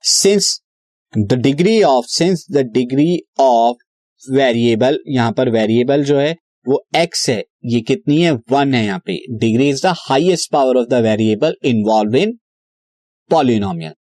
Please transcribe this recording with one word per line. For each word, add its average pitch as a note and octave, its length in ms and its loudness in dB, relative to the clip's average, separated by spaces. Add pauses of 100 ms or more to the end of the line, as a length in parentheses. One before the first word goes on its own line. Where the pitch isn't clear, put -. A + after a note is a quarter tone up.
Since G3 440 0 (640)
the G#2+ 240 0
degree D3+ 460 2
of, D#3+ 260 2
since F3 340 -2 (120)
the C#3 80 2 (120)
degree C3+ 400 0 (240)
of A#2+ 340 4 (480)
variable, B2 760 2 (120)
यहाँ A#2+ 240 0
पर B2+ 180 0
वेरिएबल A#2 540 2
जो C#3 140 2
है D3 160 0 (340)
वो C3+ 140 0 (140)
x E3+ 320 -4
है, A2+ 140 -2 (220)
ये A#2+ 160 -2
कितनी D3 420 -2
है, E3+ 100 0 (180)
वन C#3 240 0
है A2+ 120 0
यहाँ F#2+ 200 -6
पे। F#2 120 -6 (200)
Degree A#2+ 360 0
is C#3 100 -10
the F#3 100 0 (160)
highest E3 420 0
power C3 220 2
of B2 160 0
the B2 120 0
variable A2 520 0 (120)
involved A2 500 0
in G#3 160 0 (1000)
polynomial। G2+ 640 0 (100)